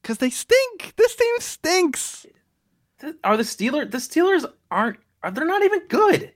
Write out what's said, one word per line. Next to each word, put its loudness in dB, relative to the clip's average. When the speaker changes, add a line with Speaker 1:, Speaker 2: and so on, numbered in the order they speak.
Speaker 1:
'Cause -8
they 0
stink. 0
This 4
team 0
stinks. -2
Speaker 2:
Th-, -14
are 2
the 0
Steelers, -4
the -6
Steelers 2
aren't, -2
are, -6
they're -4
not 0
even 0
good. 2